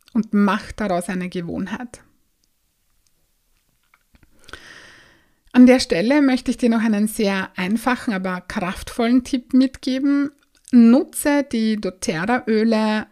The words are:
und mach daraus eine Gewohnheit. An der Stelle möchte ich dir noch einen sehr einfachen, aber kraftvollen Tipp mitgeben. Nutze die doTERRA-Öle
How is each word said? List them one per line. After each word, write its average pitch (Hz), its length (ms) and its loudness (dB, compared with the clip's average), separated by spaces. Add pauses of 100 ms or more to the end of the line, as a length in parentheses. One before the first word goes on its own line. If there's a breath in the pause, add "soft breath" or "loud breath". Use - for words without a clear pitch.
(140)
und 220 200 -2
mach 202 380 0
daraus 185 380 -4
eine 180 200 -6
Gewohnheit. 180 720 -10 (3500 loud breath)
An 247 160 8
der 247 120 6
Stelle 226 420 0
möchte 254 300 0
ich 240 60 -6
dir 247 120 2
noch 226 120 0
einen 214 260 0
sehr 196 480 -4
einfachen, 226 580 -4
aber 185 280 -6
kraftvollen 233 840 -2
Tipp - 300 -6
mitgeben. 269 800 0 (400)
Nutze 277 720 4
die 220 360 -2
doTERRA-Öle 214 1300 -2